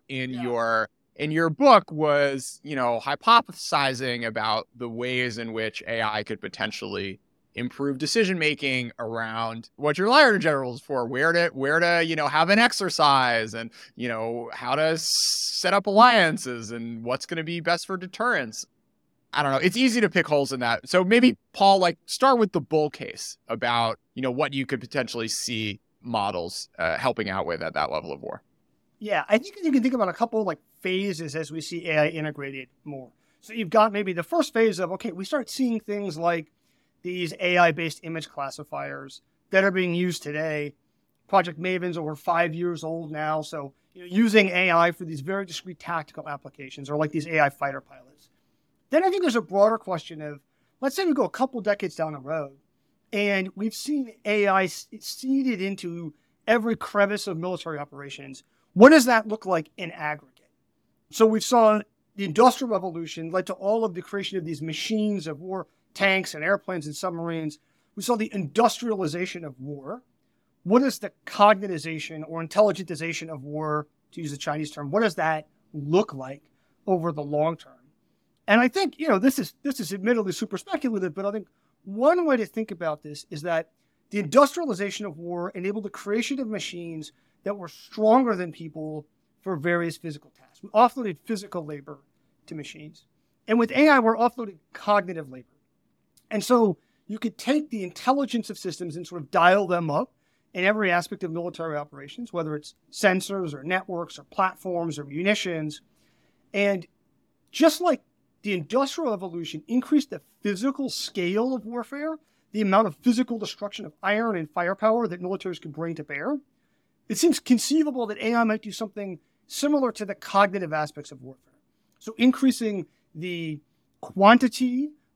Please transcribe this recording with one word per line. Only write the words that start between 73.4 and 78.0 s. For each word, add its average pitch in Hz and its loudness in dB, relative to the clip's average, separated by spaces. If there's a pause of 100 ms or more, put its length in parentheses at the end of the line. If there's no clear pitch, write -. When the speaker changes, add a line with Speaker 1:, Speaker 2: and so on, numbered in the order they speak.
Speaker 2:
war, 151 -4 (260)
to - -12
use 151 -6
the 143 -10
Chinese 151 -6
term? 147 -10
What 208 2
does 196 0
that 156 -2 (240)
look 151 0
like 135 -12 (440)
over 170 0
the 147 -8
long 151 0
term? 135 -20 (720)